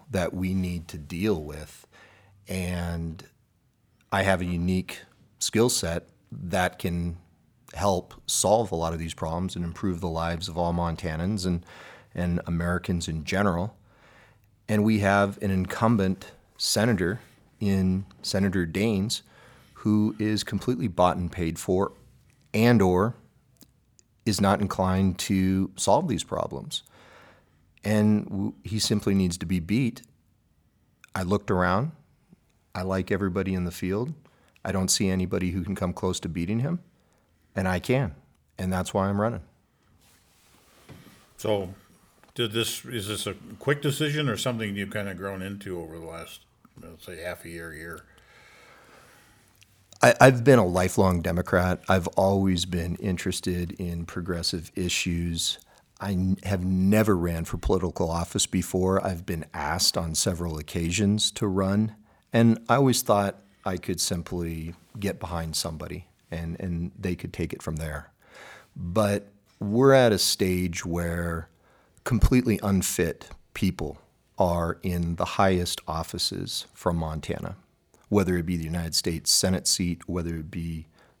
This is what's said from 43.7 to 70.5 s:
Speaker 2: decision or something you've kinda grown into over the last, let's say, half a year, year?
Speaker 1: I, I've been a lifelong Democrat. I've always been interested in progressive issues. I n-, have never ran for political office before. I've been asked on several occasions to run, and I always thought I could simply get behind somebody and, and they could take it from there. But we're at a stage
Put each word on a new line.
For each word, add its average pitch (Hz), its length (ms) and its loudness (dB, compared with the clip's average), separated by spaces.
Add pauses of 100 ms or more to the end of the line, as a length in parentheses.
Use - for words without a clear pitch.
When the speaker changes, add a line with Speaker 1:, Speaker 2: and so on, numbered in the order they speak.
Speaker 2:
decision 147 480 -2
or 101 80 -2
something 110 360 -4
you've 101 200 -6
kinda 101 200 -6
grown 95 280 -8
into 98 360 -8
over 82 200 -12
the 80 80 -12
last, 82 340 -14 (420)
let's 82 220 -20
say, 85 180 -12
half 87 220 -8
a 82 60 -14
year, 82 240 -12
year? 82 260 -14 (2000)
Speaker 1:
I, 123 180 8
I've 127 220 10
been 131 160 8
a 98 80 6
lifelong 90 560 4
Democrat. 90 640 0
I've 92 200 2
always 95 580 4
been 87 300 -2
interested 87 840 -2
in 85 260 -4
progressive 85 720 -6
issues. 85 840 -2 (420)
I 98 100 -4
n-, 95 320 2
have 92 220 -2
never 95 520 4
ran 85 280 -2
for - 120 -6
political 90 540 0
office 85 360 -2
before. 95 600 2
I've 90 180 -6
been 82 300 -6
asked 78 420 0
on 82 200 -2
several 85 420 -2
occasions 95 720 0
to - 160 -2
run, 98 480 2 (400)
and 113 240 6 (100)
I 117 60 6
always 131 260 6
thought 101 360 2 (280)
I 92 140 -2
could 87 200 -4
simply 85 760 -4 (240)
get 98 220 -4
behind 82 360 -6
somebody 82 520 -8 (220)
and, 85 300 -6
and 87 380 -4
they 92 160 -4
could - 180 -8
take 82 220 -4
it - 80 -12
from 80 140 -6
there. 76 340 -8 (640)
But 101 520 0 (300)
we're 120 360 6
at 123 180 8
a 95 60 4
stage 90 640 0